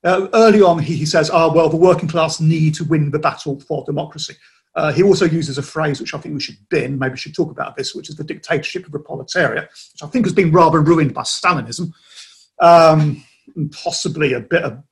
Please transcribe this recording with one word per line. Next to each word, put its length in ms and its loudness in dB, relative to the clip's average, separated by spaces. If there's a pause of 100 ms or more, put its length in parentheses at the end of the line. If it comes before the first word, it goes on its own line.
Uh, 300 0
early 300 6
on 160 4
he, 180 -4
he 80 -4
says, 240 0
"Ah, 240 2
well, 160 2
the 80 0
working 320 2
class 320 -2
need 360 2
to 80 -8
win 260 0
the 80 -4
battle 420 -6
for 240 -8
democracy." 500 -10 (420)
Uh, 160 -2
he 100 2
also 220 4
uses 340 -2
a 40 -8
phrase 380 -6
which 140 -12
I 40 -10
think 140 -12
we 80 -8
should 160 -12 (120)
bin, 280 -2
maybe 140 -4
we 80 -14
should 160 -16
talk 160 -4
about 260 -12
this, 160 -8
which 160 -16
is 60 -18
the 80 -14
dictatorship 640 -8
of 60 -20
the 80 -10
proletariat, 640 -4
which 360 -20
I 60 -16
think 180 -2
has 80 -2
been 200 2
rather 280 4
ruined 320 2
by 100 -8
Stalinism, 680 -6 (680)
um, 600 6 (360)
and 160 -8
possibly 600 -4
a 60 -6
bit 220 -2
of 180 -10 (120)